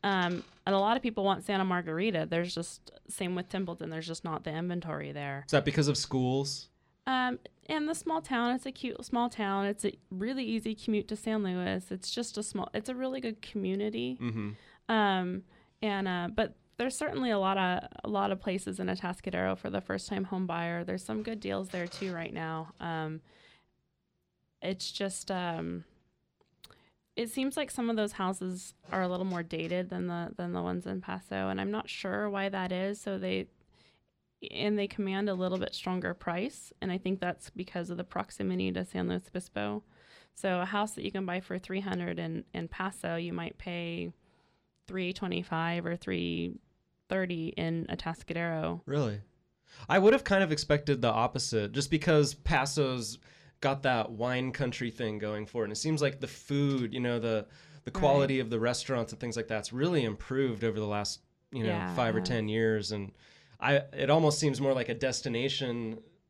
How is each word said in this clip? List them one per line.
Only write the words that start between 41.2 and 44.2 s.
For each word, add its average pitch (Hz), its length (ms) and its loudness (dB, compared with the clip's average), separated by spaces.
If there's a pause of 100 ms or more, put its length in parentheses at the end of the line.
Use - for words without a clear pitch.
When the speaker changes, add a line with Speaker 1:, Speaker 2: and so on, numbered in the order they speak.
Speaker 1:
buy 180 160 -2
for 185 180 -6
three 190 220 -4
hundred 175 380 -2
in, 165 340 -4
in 170 160 -6
Paso, 180 480 -4
you 170 160 -4
might 170 240 -6
pay 170 560 -6 (720)